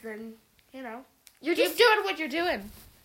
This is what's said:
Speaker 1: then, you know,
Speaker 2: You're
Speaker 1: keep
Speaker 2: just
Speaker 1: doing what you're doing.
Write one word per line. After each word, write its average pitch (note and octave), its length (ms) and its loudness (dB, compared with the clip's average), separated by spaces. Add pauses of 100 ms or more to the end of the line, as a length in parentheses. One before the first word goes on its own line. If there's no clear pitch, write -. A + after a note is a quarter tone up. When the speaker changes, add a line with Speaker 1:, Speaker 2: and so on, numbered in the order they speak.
Speaker 1:
then, A3 300 -12 (400)
you C4 80 -14
know, A#3+ 240 -14 (340)
Speaker 2:
You're D#4 140 -2
Speaker 1:
keep - 100 4
Speaker 2:
just E4 140 0
Speaker 1:
doing G#4+ 260 6
what F#4+ 140 -2
you're D#4 100 -4
doing. C#4 420 -2 (340)